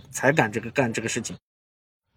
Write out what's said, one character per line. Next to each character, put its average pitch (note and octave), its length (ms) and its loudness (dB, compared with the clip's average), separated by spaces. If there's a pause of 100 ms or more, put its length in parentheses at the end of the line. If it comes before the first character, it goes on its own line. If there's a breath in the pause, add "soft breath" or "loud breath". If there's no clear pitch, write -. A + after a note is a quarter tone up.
(100)
才 B2+ 220 2
敢 C3+ 180 4
这 A2 80 -4
个， A2+ 120 -8
干 B2 200 0
这 A2 120 -4
个 A2 60 -2
事 A#2+ 120 -4
情。 F#2 160 -8 (800)